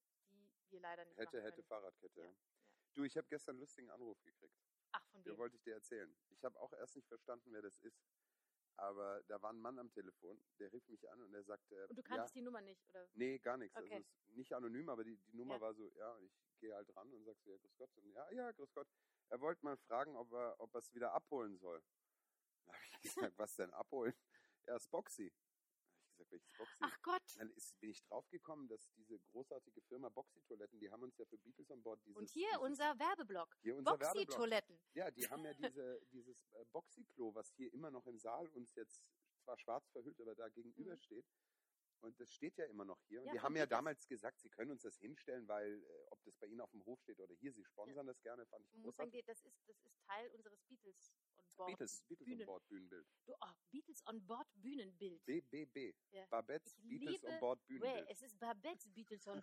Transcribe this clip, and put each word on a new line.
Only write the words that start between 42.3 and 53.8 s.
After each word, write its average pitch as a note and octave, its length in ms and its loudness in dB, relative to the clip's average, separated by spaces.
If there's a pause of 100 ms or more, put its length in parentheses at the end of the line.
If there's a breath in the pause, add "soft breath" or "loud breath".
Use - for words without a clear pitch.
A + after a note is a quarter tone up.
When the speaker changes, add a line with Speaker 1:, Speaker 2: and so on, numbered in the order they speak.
Speaker 2:
steht - 240 -2
ja E3 80 2
immer G#2 180 -2
noch G2 200 -4
hier. A2+ 180 -4
Und A#3+ 60 -2
Speaker 1:
Ja, D4 60 0
Speaker 2:
die F#3+ 60 4
Speaker 1:
von - 60 -2
Speaker 2:
haben D3 100 6
ja D#3 80 10
Speaker 1:
Beatles. B2 140 8
Speaker 2:
damals C#3+ 300 2
gesagt, A#2 320 -4
sie A2 100 -16
können C3+ 220 -2
uns B2 100 -4
das G#2 160 -6
hinstellen, A#2+ 500 -4
weil, G#2 360 2
äh, C#2 260 -12
ob - 140 -12
das A2 140 -12
bei G#2+ 100 -4
ihnen A2+ 140 -4
auf G#2+ 100 -6
dem G2+ 140 -10
Hof B2 160 -2
steht G#2 180 -8
oder F#2+ 160 -8
hier, B2 180 -4
sie G#2 100 -12
sponsern C3+ 440 -6
Speaker 1:
Ja. B2+ 40 0
Speaker 2:
das - 100 -8
gerne, A#2 260 -4
fand G#2+ 180 -12
ich - 80 -20
Speaker 1:
Man A3+ 80 -14
muss A#3 140 -6
sagen, A#3+ 160 0
Speaker 2:
großartig. A#3+ 80 -6
Speaker 1:
die, A3+ 40 -2
das A3+ 200 -8
ist, - 240 -20
das - 180 -20
ist - 220 -20
Teil G#3+ 240 -2
unseres G#3+ 320 -16
Beatles. - 500 -20 (520)
Board F#3 60 2
Speaker 2:
Beatles, - 360 -2
Beatles - 180 -8
Speaker 1:
Bühnen. A#3+ 160 0
Speaker 2:
on G2+ 60 -4
Board F#2 200 -4
Bühnenbild. F#2 400 -8 (180)
Speaker 1:
Du, B3+ 140 -6
oh, F3+ 140 -6 (180)
Beatles - 360 -8